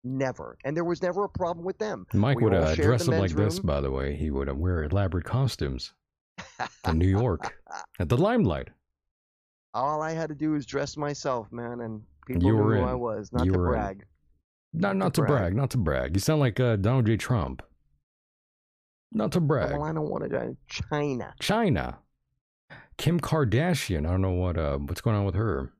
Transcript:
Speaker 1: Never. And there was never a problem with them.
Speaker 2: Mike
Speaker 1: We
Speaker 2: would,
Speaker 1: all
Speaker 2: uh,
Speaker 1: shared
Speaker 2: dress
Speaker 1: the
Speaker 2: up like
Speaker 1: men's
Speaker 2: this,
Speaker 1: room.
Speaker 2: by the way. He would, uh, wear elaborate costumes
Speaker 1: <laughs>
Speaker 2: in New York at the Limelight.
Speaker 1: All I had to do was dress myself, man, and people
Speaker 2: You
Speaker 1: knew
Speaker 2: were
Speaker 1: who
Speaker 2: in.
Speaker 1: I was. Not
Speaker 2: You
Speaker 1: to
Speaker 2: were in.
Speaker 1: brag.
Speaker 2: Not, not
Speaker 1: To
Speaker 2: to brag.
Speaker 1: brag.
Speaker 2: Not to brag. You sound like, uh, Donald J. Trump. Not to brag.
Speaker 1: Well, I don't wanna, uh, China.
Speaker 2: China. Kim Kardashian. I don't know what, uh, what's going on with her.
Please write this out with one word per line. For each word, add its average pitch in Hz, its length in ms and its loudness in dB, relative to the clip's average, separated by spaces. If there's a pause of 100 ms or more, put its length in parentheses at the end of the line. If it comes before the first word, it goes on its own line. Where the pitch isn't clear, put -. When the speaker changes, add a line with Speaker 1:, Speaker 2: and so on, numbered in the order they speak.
Speaker 1:
Never. 127 600 -6
And 151 140 -4
there 170 60 0
was 170 180 -2
never 180 220 -2
a 190 60 -4
problem 170 360 -6
with 190 140 -6
them. 190 340 -6
Speaker 2:
Mike 113 240 2
Speaker 1:
We 120 60 2
Speaker 2:
would, 104 100 4
Speaker 1:
all 90 100 4
Speaker 2:
uh, 78 120 2
Speaker 1:
shared 85 140 2
Speaker 2:
dress 120 180 2
Speaker 1:
the 127 60 2
Speaker 2:
up 95 80 4
like 92 100 2
Speaker 1:
men's 90 240 2
Speaker 2:
this, - 20 -4
Speaker 1:
room. 190 80 -4
Speaker 2:
by 71 160 0
the 67 80 -2
way. 67 260 -2
He 76 140 -2
would, 67 200 -2
uh, 67 40 -4
wear 82 300 0
elaborate 87 420 0
costumes 87 680 -2 (440)
Speaker 1:
<laughs> - 500 -8
Speaker 2:
in 80 120 2
New 90 80 4
York 98 480 0 (440)
at 80 100 -2
the - 80 4
Limelight. 151 520 2 (1040)
Speaker 1:
All 147 260 -2
I 160 120 -4
had 160 160 -4
to 151 60 -6
do 151 160 -2
was 147 140 -2
dress 139 300 -4
myself, 143 560 -4
man, 120 300 -8
and 110 200 -8 (240)
people 127 180 0
Speaker 2:
You 101 100 6
Speaker 1:
knew 110 100 4
Speaker 2:
were 110 140 4
Speaker 1:
who - 40 2
Speaker 2:
in. 127 60 0
Speaker 1:
I 127 80 -2
was. 107 380 -6
Not 123 120 2
Speaker 2:
You 95 60 4
Speaker 1:
to 92 80 4
Speaker 2:
were 117 160 2
in. 110 60 0
Speaker 1:
brag. 101 240 -8 (680)
Speaker 2:
Not, 196 220 0
not 190 200 2
Speaker 1:
To 165 60 4
Speaker 2:
to 135 60 2
brag. 139 140 4
Speaker 1:
brag. 90 140 0
Speaker 2:
Not 135 160 0
to 135 60 -2
brag. 76 380 0
You 98 60 4
sound 156 180 4
like, 127 220 2
uh, 117 160 4
Donald 117 300 4
J. 110 100 4
Trump. 78 440 -2 (1500)
Not 110 220 -2
to 180 60 2
brag. 143 320 2
Speaker 1:
Well, 143 120 -4
I 156 100 -4
don't 151 160 -4
wanna, 147 280 -4
uh, 123 100 -4 (200)
China. 143 720 -4
Speaker 2:
China. 151 600 0 (1000)
Kim 170 220 2
Kardashian. 135 880 0
I 87 40 0
don't 92 100 2
know 95 100 2
what, 90 260 0
uh, 71 200 0
what's 71 240 -6
going 113 140 0
on 101 100 0
with 92 100 -2
her. 85 440 -2